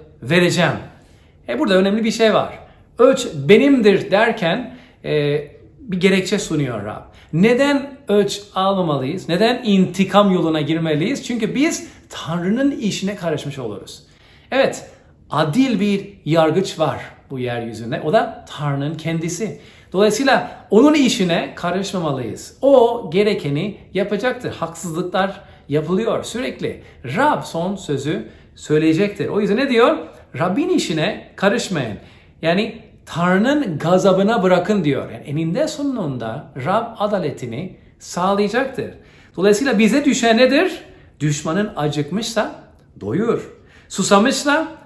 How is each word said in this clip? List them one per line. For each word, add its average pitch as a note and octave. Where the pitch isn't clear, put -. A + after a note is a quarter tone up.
vereceğim." D#3+
E, B3
burada A3+
önemli G3
bir A3+
şey A3
var. -
Ölç C4
benimdir G#3
derken, G3+
e, D3
bir F#3+
gerekçe F#3+
sunuyor C3
Rab. G#2
Neden B3+
ölç G3+
almamalıyız? F3+
Neden A3
intikam G3
yoluna D#3+
girmeliyiz? D#3+
Çünkü G#3+
biz D4
Tanrı'nın G3
işine G3
karışmış D3
oluruz. G#2
Evet, -
adil F3+
bir G3+
yargıç D#3+
var C3+
bu C3+
yeryüzünde. A#2
O D#3
da -
Tanrı'nın C#3+
kendisi. E3
Dolayısıyla G#3+
onun C#4
işine A3+
karışmamalıyız. E3
O B3+
gerekeni F#3
yapacaktır. G3+
Haksızlıklar F3+
yapılıyor D#3+
sürekli. A3
Rab B3+
son F3+
sözü D#3
söyleyecektir. D#3+
O F3+
yüzden G#3
ne C4
diyor? B3+
"Rabbin G3+
işine G3
karışmayın." F3
Yani F#3+
Tanrı'nın G3
gazabına F#3+
bırakın F#3
diyor. C3+
Yani G#2+
eninde E3
sonunda C#3
Rab G#3
adaletini F3+
sağlayacaktır. G3+
Dolayısıyla G#3
bize A3+
düşen A#3
nedir? C4
Düşmanın D3+
acıkmışsa D3+
doyur. F#3+
Susamışsa C4+